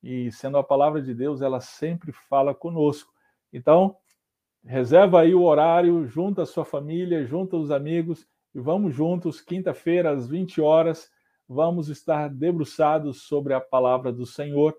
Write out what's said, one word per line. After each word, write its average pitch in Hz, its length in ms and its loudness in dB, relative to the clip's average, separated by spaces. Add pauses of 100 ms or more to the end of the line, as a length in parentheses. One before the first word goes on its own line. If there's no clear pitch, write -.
E 123 280 -8
sendo 139 280 -4
a 135 40 2
palavra 143 400 2
de 131 100 -8
Deus, 131 300 -6
ela 131 180 -2
sempre 160 520 -10
fala 139 420 -2
conosco. 151 580 -4 (400)
Então, 170 440 2 (680)
reserva 160 580 6
aí 170 120 6
o 180 80 6
horário, 165 640 4
junta 180 360 -4
a 143 40 -4
sua 156 180 -6
família, 160 600 -4
junta 175 320 -6
os 151 140 -4
amigos 160 560 -4 (280)
e 139 60 -10
vamos 165 340 -2
juntos, 165 460 -4
quinta-feira, 170 680 -2
às 131 180 -4
vinte 165 320 -6
horas, 160 500 2 (380)
vamos 156 400 -2
estar 151 400 -4
debruçados 151 960 -2
sobre 139 320 -4
a 131 60 0
palavra 127 520 0
do 123 120 -8
Senhor 147 540 -2